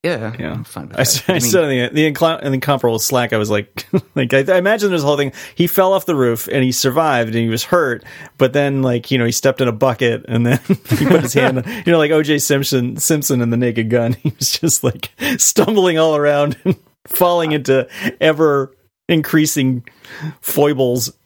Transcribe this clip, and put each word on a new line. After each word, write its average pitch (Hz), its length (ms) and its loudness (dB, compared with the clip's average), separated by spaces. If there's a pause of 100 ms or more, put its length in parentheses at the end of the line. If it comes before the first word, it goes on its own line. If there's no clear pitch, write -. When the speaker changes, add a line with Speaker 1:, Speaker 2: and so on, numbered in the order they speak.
Speaker 1:
Yeah, 113 340 -4
Speaker 2:
Yeah. 78 140 -8
Speaker 1:
I'm 113 100 -10
fine - 260 -14
with - 100 -16
Speaker 2:
I 131 40 2
Speaker 1:
that. 120 40 0
Speaker 2:
s-, - 160 -2
<laughs> - 60 -2
I 185 40 2
Speaker 1:
I - 20 2
mean 147 60 0
Speaker 2:
said 160 240 2
in 127 280 -2
the, 151 80 2
the 156 120 2
incli-, 165 280 0
in 139 100 -2
the 135 40 2
incomparable 127 440 0
Slack, 123 340 0
I 113 40 0
was 107 120 -2
like, - 360 -4 (160)
<laughs> - 140 -20
like, 131 180 -2
I, 135 60 4
I 180 180 2
imagine 202 320 0
there's 170 140 0
a 139 40 2
whole 147 100 2
thing. 143 160 -2 (220)
He 175 120 2
fell 190 260 2
off 190 120 0
the 170 100 0
roof 120 320 0
and 131 160 0
he 127 80 2
survived 131 580 0
and 113 80 -2
he 117 120 0
was 113 140 -4
hurt, 143 400 -2 (340)
but 131 160 2
then, 139 280 0
like, 123 300 -2
you 131 60 2
know, 120 80 2
he 117 60 0
stepped 135 300 0
in 123 60 2
a 117 60 0
bucket 117 540 0
and 117 180 0
then 127 180 2
<laughs> - 40 -14
he - 380 0
put 175 180 4
his 123 100 -6
hand, 127 320 0
Speaker 3:
<laughs> 220 200 -12
Speaker 2:
you 175 60 2
know, 170 60 4
like 151 140 2
O 156 120 2
J 147 140 0
Simpson, 131 600 -2
Simpson 143 440 0
in 117 80 0
The 117 80 0
Naked 117 320 0
Gun. 120 300 2
<laughs> - 40 -20
He - 140 -2
was - 220 -4
just, - 240 -2
like, - 280 -4 (260)
stumbling 190 600 2
all 160 180 2
around 147 460 0
<laughs> - 40 -14
and 185 100 2 (320)
falling 175 440 2
into 135 360 2 (340)
ever 147 500 2 (360)
increasing 147 760 0 (580)
foibles. 131 680 0 (140)